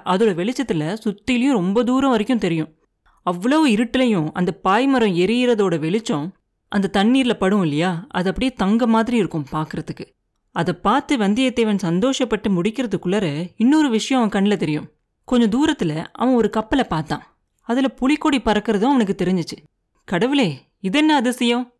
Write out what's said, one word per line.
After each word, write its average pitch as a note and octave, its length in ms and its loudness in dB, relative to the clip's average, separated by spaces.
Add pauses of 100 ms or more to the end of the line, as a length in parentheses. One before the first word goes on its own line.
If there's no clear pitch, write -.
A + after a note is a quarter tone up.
அதோட G3 300 2
வெளிச்சத்துல G#3 640 -4
சுத்திலையும் A#3+ 640 0
ரொம்ப G3 240 0
தூரம் C4 260 2
வரைக்கும் G#3+ 360 0
தெரியும். D#3+ 260 -4 (540)
அவ்வளவு A#3 420 0
இருட்டுலையும் A#3 640 2
அந்த F3+ 180 -2 (100)
பாய்மரம் A3+ 560 2
எரியறதோட G#3 600 2
வெளிச்சம் E3 480 -2 (460)
அந்த G3 200 0
தண்ணீர்ல A#3+ 420 2
படும் G3 280 0
இல்லையா, D#3 260 0 (200)
அது F3+ 200 -4
அப்படியே B3+ 240 -2
தங்க A3 340 0
மாதிரி A3+ 300 2
இருக்கும் D#3+ 300 -2
பாக்குறதுக்கு. - 580 -8 (500)
அதை E3+ 200 -2
பார்த்து C4 420 0
வந்தியத்தேவன் A3 640 0
சந்தோஷப்பட்டு A3 680 0
முடிக்கிறதுக்குள்ளர G3 760 -2 (300)
இன்னொரு C#4+ 340 4
விஷயம் A3+ 300 0
அவன் G#3+ 140 0
கண்ணுல G3+ 220 2
தெரியும். D3+ 300 -4 (420)
கொஞ்சம் A#3+ 240 2
தூரத்துல C4 400 0 (200)
அவன் B3+ 220 0
ஒரு A3 160 2
கப்பலை A3 340 -2
பார்த்தான். D#3 420 -6 (420)
அதுல B3+ 220 0
புலிக்கொடி C4+ 500 0
பறக்கிறதும் G#3+ 520 0
அவனுக்கு G3+ 240 0
தெரிஞ்சுச்சு. F3+ 420 -2 (500)
"கடவுளே, A#3+ 400 2 (320)
இதென்ன D4 360 2
அதிசயம்! A#3+ 520 0 (100)